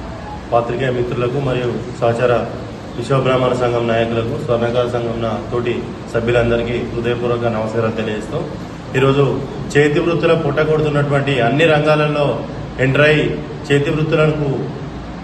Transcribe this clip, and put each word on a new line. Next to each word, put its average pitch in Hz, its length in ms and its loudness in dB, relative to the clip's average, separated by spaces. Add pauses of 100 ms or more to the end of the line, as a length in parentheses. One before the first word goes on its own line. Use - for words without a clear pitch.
(520)
పాత్రికేయ 120 380 0
మిత్రులకు 123 480 -2
మరియు 123 340 -2 (280)
సహచార 120 320 4 (640)
విశ్వబ్రాహ్మణ 127 560 2
సంఘం 120 360 0
నాయకులకు, 113 560 0
స్వర్ణకార 117 440 2
సంఘం 117 340 -4
నా 110 160 -2 (140)
తోటి 120 300 -2 (320)
సభ్యులందరికీ 117 580 2
హృదయపూర్వక 120 720 -2
నమస్కారం 110 440 -2
తెలియజేస్తూ, 107 480 -4 (580)
ఈరోజు 135 420 4 (380)
చేతి 147 240 4
వృత్తుల 165 340 2
పుట్టగొడుతున్నటువంటి 143 1040 2
అన్ని 127 240 4
రంగాలలో 147 760 2 (400)
ఎంటర్ 135 220 4
అయి 147 380 4 (320)
చేతి 143 180 4
వృత్తులకు 151 680 2 (640)